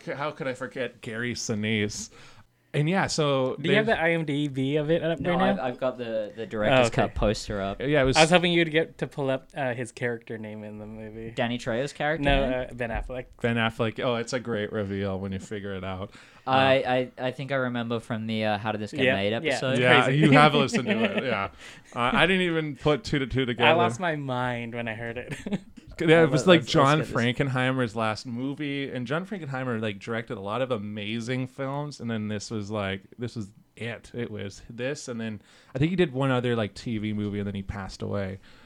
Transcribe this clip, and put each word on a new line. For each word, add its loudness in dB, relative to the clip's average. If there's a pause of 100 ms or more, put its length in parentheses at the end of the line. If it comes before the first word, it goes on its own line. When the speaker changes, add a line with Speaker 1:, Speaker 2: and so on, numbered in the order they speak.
Speaker 1:
c-, -10
how -4
could -8
I -4
forget -8
Gary -4
Sinise? -2 (640)
And 0
yeah, 2
so 2
Speaker 2:
Do -2
you 4
have 4
Speaker 1:
they 2
Speaker 2:
the 0
I 4
M 0
D 0
B -2
of 0
it 2
up -2
Speaker 3:
No, -2
Speaker 2:
right 2
now? 4 (200)
Speaker 3:
I've, -2
I've -12
got -2
the, -4
the -6
director's 4
Speaker 2:
Oh, 6
okay. 0
Speaker 3:
cut 0
poster 0
up. -2
Speaker 1:
Yeah, 2
it 6
was 4
Speaker 2:
I 8
was 8
hoping 6
you'd 2
get 0
to -4
pull -4
up, -4
uh, -2
his -8
character -6
name -12
in -12
the -12
movie. -12
Speaker 3:
Danny 0
Trejo's -4
character -2
Speaker 2:
No, 4
Speaker 3:
name? -2
Speaker 2:
uh, -12
Ben -6
Affleck. -6 (180)
Speaker 1:
Ben 2
Affleck. -2
Oh, 0
it's -4
a -2
great -4
reveal -2
when -6
you -6
figure -8
it -8
out. -8 (340)
Speaker 3:
I, 4
Speaker 1:
Uh, -2
Speaker 3:
I, 0
I -2
think -10
I 0
remember -2
from -6
the, 0
uh, 2
How -2
Did -4
This -6
Get 0
Speaker 2:
Yeah, 4
Speaker 3:
Made 2
Speaker 2:
yeah. 0
Speaker 3:
episode. 0
Speaker 1:
Yeah, 8
Speaker 2:
Crazy. 4
Speaker 1:
you 8
have 10
listened 2
to 2
Speaker 2:
<laughs> -2
Speaker 1:
it. -2
Yeah, 0 (520)
uh, 2
I 6
didn't 2
even -2
put 2
two -2
to 0
two 0
together. 4
Speaker 2:
I 8
lost 2
my 0
mind -4
when -4
I -4
heard -8
it. -10 (100)
<laughs> -4 (400)
Speaker 1:
Yeah, 2
it 8
Speaker 3:
Let, 6
Speaker 1:
was, 2
like, 10
Speaker 3:
let's, -6
let's -4
Speaker 1:
John 6
Speaker 3:
get -4
this. -8
Speaker 1:
Frankenheimer's 0
last -2
movie, -6
and -6
John -4
Frankenheimer, -6
like, -4
directed -6
a -10
lot -4
of -4
amazing -4
films, -8
and -6
then -2
this -6
was, -6
like, -4 (160)
this -8
was -8 (260)
it. -10
It -6
was -10
this, -8
and -8
then -8 (320)
I -4
think 2
he 0
did 2
one 2
other, 2
like, -2
T -6
V -2
movie, -2
and -2
then -6
he -6
passed -10
away. -4 (280)